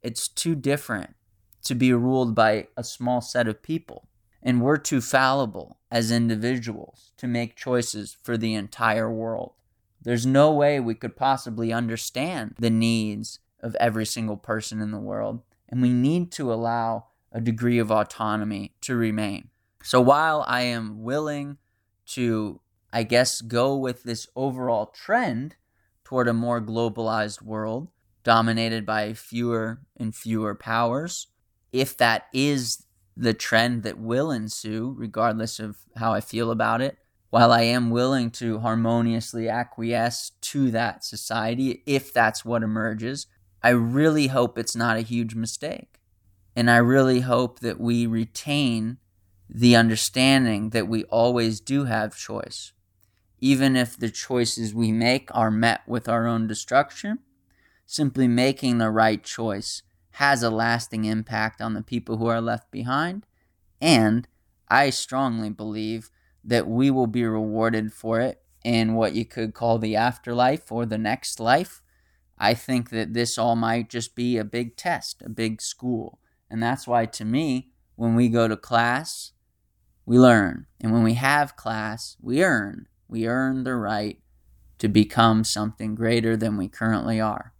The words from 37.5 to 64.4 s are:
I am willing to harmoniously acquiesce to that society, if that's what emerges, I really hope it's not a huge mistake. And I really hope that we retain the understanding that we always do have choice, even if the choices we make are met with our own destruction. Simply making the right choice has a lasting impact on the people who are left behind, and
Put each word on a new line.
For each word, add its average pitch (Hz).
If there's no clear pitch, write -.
I 117
am 120
willing 123
to 113
harmoniously 113
acquiesce 117
to 135
that 113
society, 117
if 139
that's 110
what 117
emerges, 110
I 117
really 135
hope 123
it's 113
not 117
a 113
huge 113
mistake. -
And 120
I 120
really 127
hope 123
that 117
we 117
retain 117
the 120
understanding 117
that 110
we 110
always 117
do 139
have 110
choice, -
even 135
if 120
the 117
choices 117
we 113
make 120
are 110
met 113
with 120
our 117
own 117
destruction. 143
Simply 131
making 123
the 113
right 110
choice 107
has 139
a 117
lasting 113
impact 110
on 110
the 107
people 113
who 113
are 117
left 113
behind, 147
and 120